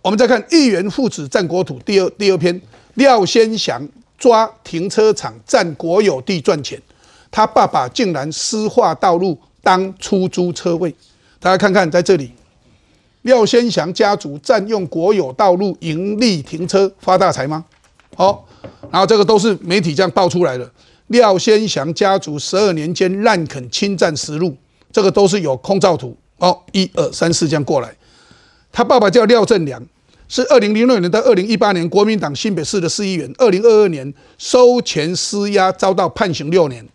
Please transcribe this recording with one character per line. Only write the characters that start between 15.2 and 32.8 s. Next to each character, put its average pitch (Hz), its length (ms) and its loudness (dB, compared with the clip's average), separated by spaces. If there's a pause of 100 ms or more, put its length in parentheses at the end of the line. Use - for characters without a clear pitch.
道 190 220 2
路 185 260 -4
盈 180 380 -6
利 208 220 0
停 165 260 -10
车 196 240 0 (100)
发 185 180 0
大 180 140 2
财 131 140 -6
吗？ 156 180 -6 (520)
好， 196 300 -2 (440)
然 175 100 0
后 190 60 2
这 220 100 2
个 202 80 2
都 220 140 2
是 196 240 0
媒 185 180 -2
体 160 140 -4
这 190 80 0
样 180 100 0
爆 185 160 0
出 175 160 0
来 131 120 -4
的。 123 140 -10 (380)
廖 214 300 4
先 214 280 2
祥 165 260 -4
家 196 260 0
族 151 200 -8
十 - 180 -6
二 202 180 2
年 156 180 -6
间 190 300 -2
滥 208 240 2
垦 123 240 -12
侵 202 260 -4
占 165 200 0
实 151 220 -8
录， 170 160 -2 (380)
这 220 100 0
个 196 80 4
都 202 160 2
是 196 140 0
有 139 160 -2
空 196 240 -2
照 180 160 2
图。 123 200 -12 (220)
哦， 180 200 0 (140)
一 190 220 -2
二 - 160 -2
三 170 220 -2
四 165 160 -2
这 147 60 -2
样 147 100 -2
过 143 160 -2
来。 117 140 -12 (760)
他 - 140 -2
爸 285 160 4
爸 208 100 2
叫 226 160 4
廖 226 180 4
正 185 220 2
良， 123 160 -12 (460)
是 - 220 -4
二 277 80 8
零 208 160 2
零 226 120 2
六 254 120 4
年 175 120 0
到 214 100 2
二 240 140 4
零 190 120 0
一 220 100 0
八 208 160 2
年 170 160 -2
国 202 160 2
民 220 140 0
党 151 160 -6
新 214 200 -4
北 160 100 -4
市 202 160 -4